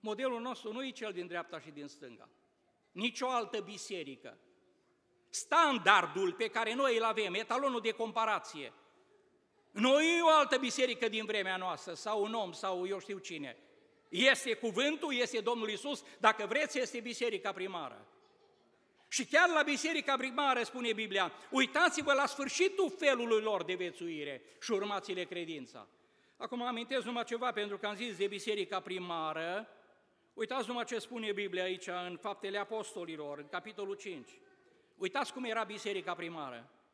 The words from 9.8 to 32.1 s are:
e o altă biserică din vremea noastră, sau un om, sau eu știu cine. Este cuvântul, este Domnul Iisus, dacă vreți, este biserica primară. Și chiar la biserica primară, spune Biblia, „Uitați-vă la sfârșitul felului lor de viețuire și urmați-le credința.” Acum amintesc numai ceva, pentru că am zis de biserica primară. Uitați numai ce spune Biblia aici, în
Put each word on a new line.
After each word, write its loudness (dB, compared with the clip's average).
e 4
o 8
altă 8
biserică 2
din -2
vremea 0
noastră, -4
sau -2
un 0
om, -2
sau -2
eu -2
știu -8
cine. -10
Este 4
cuvântul, 0
este 0
Domnul -2
Iisus, -4
dacă 4
vreți, 0
este -2
biserica -4
primară. -8
Și -2
chiar 8
la 6
biserica 2
primară, 2
spune -2
Biblia, 0
„Uitați-vă 4
la 6
sfârșitul 2
felului 4
lor 0
de -2
viețuire -6
și -6
urmați-le -2
credința.” -8
Acum -6
amintesc -2
numai -2
ceva, -2
pentru -4
că -6
am -2
zis -6
de 2
biserica -2
primară. -4
Uitați -2
numai -2
ce -4
spune -4
Biblia -2
aici, -2
în -6